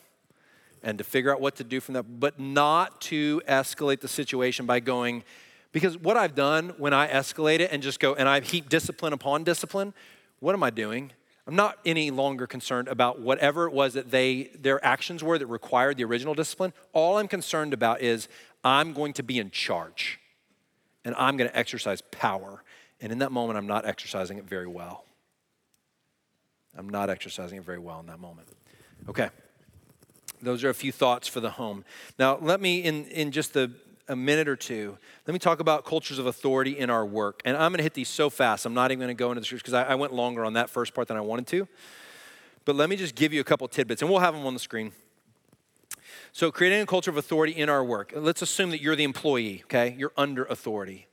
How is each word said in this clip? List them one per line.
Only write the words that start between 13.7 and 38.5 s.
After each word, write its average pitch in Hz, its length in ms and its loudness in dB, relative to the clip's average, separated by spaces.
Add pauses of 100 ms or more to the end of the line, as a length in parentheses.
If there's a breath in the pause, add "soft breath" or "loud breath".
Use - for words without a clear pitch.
was 135 180 4
that 127 180 -6
they, 131 340 2 (140)
their 135 240 2
actions 151 400 0
were 165 140 2
that 139 120 -4
required 127 500 2
the 120 60 0
original 120 280 -2
discipline. 160 400 -2 (220 soft breath)
All 170 240 4
I'm 208 100 0
concerned 156 460 -2
about 117 260 2
is 117 280 0 (360 loud breath)
I'm 143 300 4
going 147 200 -4
to 143 80 -6
be 123 160 -4
in 98 120 -4
charge, - 680 -4 (840)
and 120 140 -4
I'm 135 180 2
gonna 123 160 0
exercise 113 480 -4 (100)
power. 98 540 -4 (380 soft breath)
And 110 100 -8
in 120 60 -6
that 135 140 -2
moment, 117 260 -2
I'm 101 80 -6
not 107 180 -2
exercising 98 540 -6
it 98 60 -14
very 95 220 -8
well. 87 380 -12 (1700)
I'm 98 140 -14
not 101 220 -2
exercising 92 480 -10
it 90 60 -16
very 87 160 -10
well 82 200 -14
in 85 60 -20
that 82 140 -20
moment. 85 280 -20 (600 soft breath)
Okay. 107 200 -2 (1120)
Those 123 220 -2
are 135 60 4
a 123 40 -2
few 135 180 -4
thoughts 123 360 2
for 123 120 -6
the 110 100 -4
home. 104 340 -8 (340 loud breath)
Now, 135 220 4
let 175 200 2
me, 180 180 2
in, 156 280 -2
in 147 240 -2
just 143 260 -4
a, 127 160 2 (360)
a 131 80 -4
minute 147 320 2
or 135 80 -2
two, 104 400 -8 (300 loud breath)
let 156 60 -2
me 180 60 -4
talk 165 220 2
about 156 240 4
cultures 156 340 -4
of 127 80 -4
authority 131 520 0
in 127 100 0
our 113 160 2
work. 104 400 -2
And 127 120 0
I'm 160 160 2
gonna 170 100 0
hit 156 100 0
these 127 160 -6
so 147 220 2
fast, 113 340 2